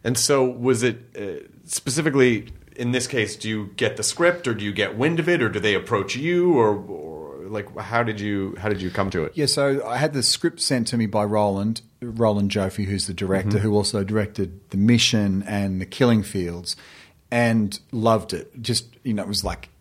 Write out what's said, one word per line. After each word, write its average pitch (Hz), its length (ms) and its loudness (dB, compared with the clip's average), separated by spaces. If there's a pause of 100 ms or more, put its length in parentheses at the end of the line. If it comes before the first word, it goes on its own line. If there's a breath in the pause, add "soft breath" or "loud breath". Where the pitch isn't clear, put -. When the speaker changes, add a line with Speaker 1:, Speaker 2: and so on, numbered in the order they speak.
Speaker 1:
And 117 140 0
so 139 260 4
was 123 380 2
it, 120 180 0 (160)
uh, 98 320 -10 (180)
specifically 131 800 2 (280)
in 120 180 -4
this 120 120 0
case, - 300 -2
do - 120 -10
you 107 280 -6
get 107 220 0
the 107 60 -4
script 175 440 0
or 113 80 0
do 104 100 -8
you 101 80 -4
get 101 240 -2
wind 160 220 2
of 160 100 0
it 160 140 2
or 107 60 2
do 98 100 -2
they 101 160 2
approach 98 400 -2
you 175 380 2
or, 107 220 6
or, 80 720 -12
like, 104 300 -8
how 107 240 0
did 110 180 -2
you, 98 380 -2
how 101 120 -2
did 95 120 0
you 92 80 -4
come 95 220 0
to 82 140 0
it? - 100 -8
Speaker 2:
Yeah, 147 100 0
so 139 400 0
I 120 120 -4
had 147 160 0
the 127 100 -2
script - 380 0
sent 123 260 0
to 123 100 -2
me 113 80 2
by 104 200 0
Roland, 104 560 0 (200)
Roland 110 480 2
Joffe, 98 360 -2
who's 98 220 -2
the 95 60 -6
director, 95 440 0
Speaker 1:
Mm-hmm. - 20 4
Speaker 2:
who 104 160 2
also 101 280 0
directed 101 680 -4
The 95 60 -2
Mission 104 680 4
and 98 360 -2
The 92 40 -4
Killing 113 380 2
Fields, 87 520 -6 (540 loud breath)
and 113 480 2 (140)
loved 110 420 0
it. 104 280 -12
Just, 113 260 -2 (160)
you 120 100 -2
know, 101 100 -4
it 95 40 -6
was 101 160 -4
like 87 240 -6 (140)